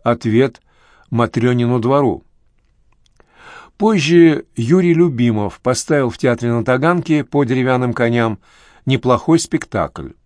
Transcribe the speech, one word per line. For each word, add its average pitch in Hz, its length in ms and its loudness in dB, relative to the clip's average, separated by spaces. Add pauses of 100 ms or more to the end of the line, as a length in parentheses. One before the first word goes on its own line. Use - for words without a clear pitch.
ответ 120 580 -2 (480)
Матрёнину 120 720 0
двору». 127 440 0 (1500)
Позже 170 680 4 (100)
Юрий 170 380 2
Любимов 120 640 0
поставил 127 500 -2
в 107 80 -10
театре 120 360 -2
на 117 100 -2
Таганке 151 640 0
по 143 180 0
«Деревянным 127 500 0
коням» 117 460 -2 (460)
неплохой 131 520 0
спектакль. 85 760 -6 (140)